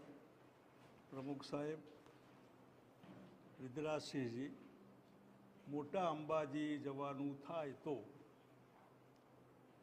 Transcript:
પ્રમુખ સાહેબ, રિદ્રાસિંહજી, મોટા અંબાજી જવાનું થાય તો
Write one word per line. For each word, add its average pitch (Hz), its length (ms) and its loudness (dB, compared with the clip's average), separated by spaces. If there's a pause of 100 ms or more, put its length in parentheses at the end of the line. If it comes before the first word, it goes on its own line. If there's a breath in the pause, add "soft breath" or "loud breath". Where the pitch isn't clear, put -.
(1080)
પ્રમુખ 135 340 -2
સાહેબ, 151 380 0 (1800)
રિદ્રાસિંહજી, 135 920 2 (1160)
મોટા 147 420 4
અંબાજી 151 640 4 (140)
જવાનું 139 500 0 (120)
થાય 156 260 0 (100)
તો 151 120 2 (1900)